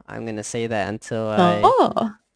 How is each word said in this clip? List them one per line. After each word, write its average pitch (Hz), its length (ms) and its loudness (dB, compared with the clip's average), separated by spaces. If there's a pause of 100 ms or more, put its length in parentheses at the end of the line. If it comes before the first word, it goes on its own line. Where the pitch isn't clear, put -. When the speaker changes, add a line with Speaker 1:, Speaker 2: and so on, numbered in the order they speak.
Speaker 1:
I'm 110 180 -10
gonna 107 200 -6
say 117 220 -4
that 107 220 -2
until 110 400 -4
I, 175 460 4
Speaker 2:
Oh. 240 400 0 (220)